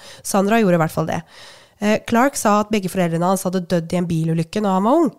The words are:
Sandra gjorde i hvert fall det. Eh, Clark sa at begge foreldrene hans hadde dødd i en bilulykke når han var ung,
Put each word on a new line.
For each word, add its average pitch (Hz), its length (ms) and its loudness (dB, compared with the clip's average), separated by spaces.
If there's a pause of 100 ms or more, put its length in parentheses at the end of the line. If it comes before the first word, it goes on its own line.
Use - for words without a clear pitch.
(200)
Sandra 202 420 0
gjorde 175 180 4
i 156 40 2
hvert 160 120 -2
fall 160 140 -2
det. 175 100 -4 (560)
Eh, 214 280 0
Clark 247 340 0
sa 208 220 2
at 214 120 -4
begge 190 200 -2
foreldrene 175 400 0
hans 190 140 -2
hadde 185 180 -2
dødd 170 320 -2
i 175 60 0
en 175 80 -4
bilulykke 165 520 -2
når 190 160 0
han 196 100 0
var 311 140 4
ung, 262 160 0